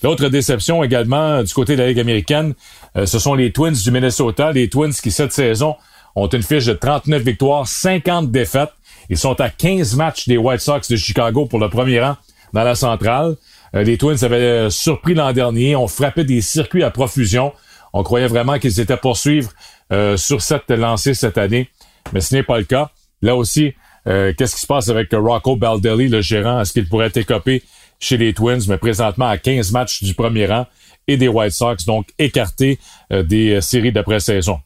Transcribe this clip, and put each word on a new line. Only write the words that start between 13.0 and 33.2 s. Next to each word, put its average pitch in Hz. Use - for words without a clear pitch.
Euh, 101
les 117
Twins 143
avaient, 120
euh, 117
surpris 160
l'an 139
dernier, 123
ont 123
frappé 143
des 131
circuits 156
à 120
profusion. 123
On 98
croyait 120
vraiment 120
qu'ils 113
étaient 120
poursuivre 131
euh, 101
sur 104
cette -
lancée 117
cette 113
année, 113
mais 95
ce 127
n'est 135
pas 120
le 104
cas. 139
Là 117
aussi, 135
euh, 98
qu'est-ce 127
qui -
se -
passe 127
avec 110
Rocco 117
Baldelli, 113
le 113
gérant ? 110
Est-ce 98
qu'il 101
pourrait 110
être 101
écopé 123
chez -
les 113
Twins ? 120
Mais 98
présentement, 113
à 104
quinze 123
matchs 123
du 95
premier 113
rang 113
et 143
des 127
White 110
Sox, 117
donc 110
écartés, 135
euh, 95